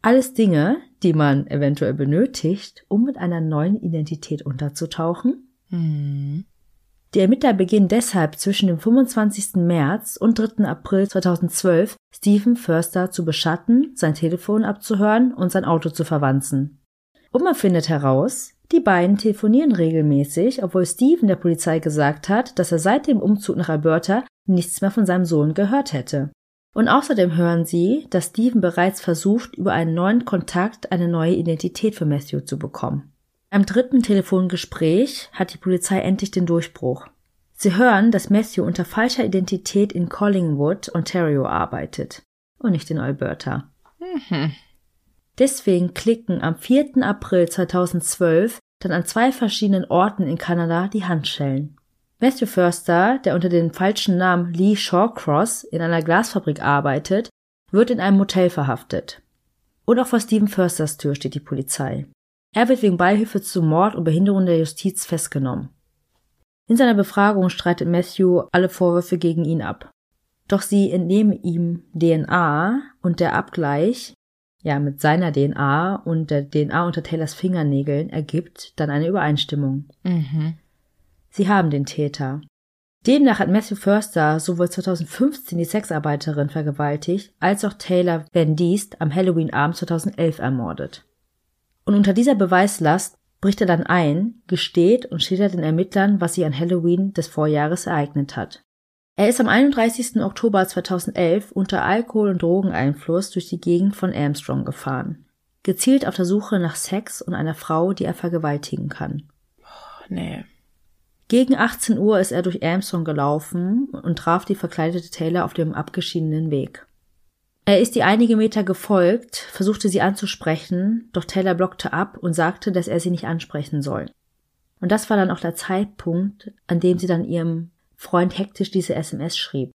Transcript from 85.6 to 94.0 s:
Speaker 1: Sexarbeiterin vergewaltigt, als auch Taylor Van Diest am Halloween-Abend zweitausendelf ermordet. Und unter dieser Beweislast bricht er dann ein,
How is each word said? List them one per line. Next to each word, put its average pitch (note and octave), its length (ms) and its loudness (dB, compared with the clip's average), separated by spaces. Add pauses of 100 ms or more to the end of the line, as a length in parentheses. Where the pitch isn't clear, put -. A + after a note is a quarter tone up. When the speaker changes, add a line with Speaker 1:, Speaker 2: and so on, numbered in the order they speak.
Speaker 1:
Sexarbeiterin D3 840 -4
vergewaltigt, D3 920 -4
als G3 240 0
auch G3+ 100 -4
Taylor F3+ 600 0
Van D#3 220 2
Diest F3 460 -2
am D3 120 -2
Halloween-Abend E3 640 0
zweitausendelf E3 640 -4
ermordet. G#2 640 -6 (800)
Und G#3 100 2
unter G3+ 160 6
dieser A#3+ 240 4
Beweislast F#3 800 2 (240)
bricht G3 220 0
er G3 60 2
dann E3+ 160 2
ein, F3 640 0